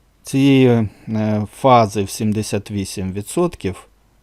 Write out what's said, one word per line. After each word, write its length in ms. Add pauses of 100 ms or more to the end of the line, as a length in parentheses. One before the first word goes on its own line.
(240)
цієї, 680 (200)
е, 460
фази 480
в 60
сімдесят 640
вісім 400
відсотків, 760 (360)